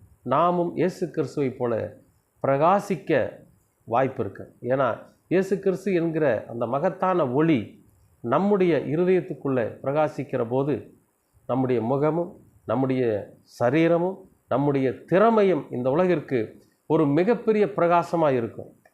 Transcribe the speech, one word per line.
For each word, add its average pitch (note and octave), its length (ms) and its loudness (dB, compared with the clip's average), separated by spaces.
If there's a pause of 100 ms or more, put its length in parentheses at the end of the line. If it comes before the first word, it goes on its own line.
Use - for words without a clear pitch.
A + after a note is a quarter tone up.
(240)
நாமும் E3+ 520 0
இயேசு F3 340 -2
கிறிஸ்துவை C#3 420 -4
போல A#2 460 -4 (500)
பிரகாசிக்க D3+ 880 0 (500)
வாய்ப்பு B2+ 400 -2
இருக்கு. - 380 -12
ஏன்னா, A#2+ 420 -2 (240)
இயேசு F#3+ 320 0
கிறிஸ்து F#3+ 340 -2
என்கிற D#3 560 0
அந்த A#2+ 160 -4
மகத்தான E3 640 0
ஒளி C#3+ 580 0 (300)
நம்முடைய F3 580 2
இருதயத்துக்குள்ளே C#3 1080 -2
பிரகாசிக்கிற C#3 640 -2
போது, C3 500 -4 (500)
நம்முடைய B2+ 340 0
முகமும், D3+ 560 -2 (280)
நம்முடைய B2 760 0
சரீரமும், E3 760 0 (300)
நம்முடைய C3+ 560 0
திறமையும் G3 680 2
இந்த B2+ 180 -2
உலகிற்கு D3+ 760 -2 (200)
ஒரு D#3 220 2
மிகப்பெரிய G#3 580 2
பிரகாசமா E3+ 640 2
இருக்கும். A2+ 420 -4 (200)